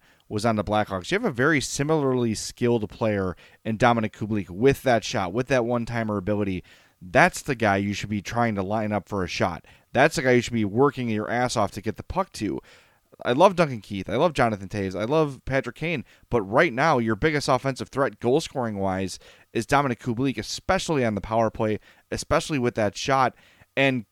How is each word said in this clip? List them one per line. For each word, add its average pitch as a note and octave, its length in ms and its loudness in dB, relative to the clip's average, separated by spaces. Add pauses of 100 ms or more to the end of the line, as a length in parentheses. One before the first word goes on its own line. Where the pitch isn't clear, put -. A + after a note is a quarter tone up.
(280)
was G#2+ 180 -4
on A2+ 120 2
the G2+ 80 -2
Blackhawks. G2+ 460 -2
You F3 40 2
have A#3+ 100 -2
a F3+ 60 0
very C3 300 2
similarly C3+ 760 0
skilled A#2+ 540 0
player G2 480 -2 (260)
in A2 140 -4
Dominik A#2 340 4
Kubalik G#2 380 -4
with A#2 340 2
that A#2 220 2
shot, F#2+ 260 -4
with B2 160 -4
that B2 180 2
one-timer A#2 520 -2
ability. G2 460 -2 (380)
That's C3 400 2
the C#3 140 -6
guy G#2 220 2
you G2+ 160 -2
should G2+ 160 -8
be G#2 120 -4
trying A#2 340 -2
to G2 80 -2
line G#2+ 280 -4
up G2+ 160 -4
for G2 160 -4
a E2+ 40 -2
shot. F2 380 -4 (260)
That's C#3 260 4
the D#3 40 -2
guy B2+ 120 4
you A#2+ 80 6
should - 120 -6
be A2 120 0
working B2 440 2
your G#2+ 200 -2
ass A#2+ 260 -2
off G2+ 160 0
to G2+ 100 -10
get - 160 -6
the - 60 -14
puck - 300 -6
to. E2 260 -4 (680)
I A#2+ 60 0
love F3 240 6
Duncan C#3 260 0
Keith. F#2+ 280 -8
I G2 60 -2
love D#3 180 2
Jonathan A2 340 0
Toews. F#2+ 320 -4
I G#2+ 60 -2
love D3 400 0
Patrick B2+ 300 -4
Kane. D#3 300 -6 (240)
But A2+ 140 0
right B2+ 280 2
now, C3+ 280 2
your A2+ 160 2
biggest D3+ 340 0
offensive C3 400 -2
threat, C3 300 -2
goal-scoring-wise, G#2 1000 0 (360)
is A2+ 120 -2
Dominik C#3 320 2
Kubalik, B2 400 -4
especially D#3+ 680 -2
on G#2+ 120 0
the G2 60 -4
power A2 280 2
play, G#2+ 300 -2 (320)
especially C#3+ 480 -2
with A#2+ 160 0
that G#2 200 0
shot. C3+ 380 0 (420)
And C3 360 2